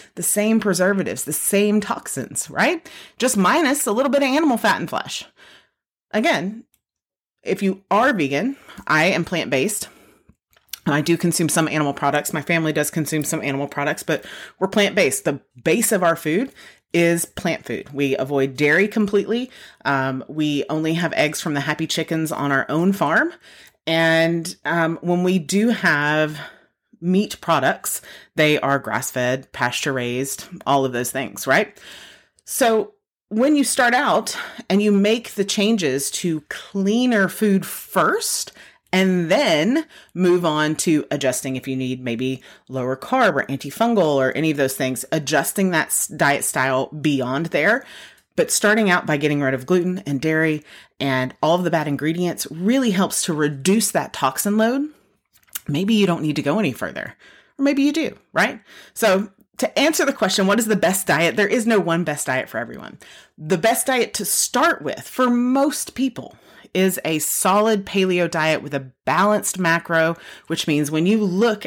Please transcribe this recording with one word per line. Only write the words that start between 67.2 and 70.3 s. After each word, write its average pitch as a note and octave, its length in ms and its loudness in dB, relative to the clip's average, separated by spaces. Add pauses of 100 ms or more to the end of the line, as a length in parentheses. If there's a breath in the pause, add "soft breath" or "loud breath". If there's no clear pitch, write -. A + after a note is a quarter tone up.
paleo F#3 440 0
diet D#3 320 0
with C#3 120 -12
a C3+ 180 -6 (140)
balanced G3+ 520 2
macro, E3 600 2 (300 loud breath)